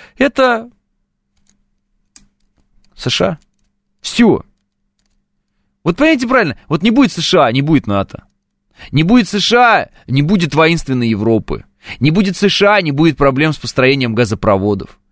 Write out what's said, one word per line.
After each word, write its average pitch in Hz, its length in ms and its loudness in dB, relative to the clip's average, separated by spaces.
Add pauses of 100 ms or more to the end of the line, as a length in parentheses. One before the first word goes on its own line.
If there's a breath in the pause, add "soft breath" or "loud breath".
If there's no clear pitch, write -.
(180 soft breath)
Это 247 500 -2 (2250)
С - 140 -10
Ш - 180 -2
А. - 120 -6 (640)
Всё. 208 400 0 (1400)
Вот 175 120 -2
понимаете 277 300 0
правильно, 226 320 -2 (100)
вот 147 140 -2
не 220 80 2
будет 233 220 2
С 170 100 -6
Ш 151 240 2
А, 113 60 0
не 131 100 0
будет 151 240 0
нато. 101 380 -4 (680 loud breath)
Не 151 120 0
будет 220 240 2
С 202 120 -4
Ш 233 180 0
А, 220 320 2 (160 soft breath)
не 131 140 -2
будет 165 340 -2
воинственной 147 540 0
Европы. 107 560 -2 (340 loud breath)
Не 143 120 0
будет 190 260 0
С 202 140 0
Ш 202 240 2
А, 202 80 0
не 156 100 -4
будет 151 240 2
проблем 143 380 0
с - 20 -8
построением 131 580 -2
газопроводов. 98 840 -2 (120)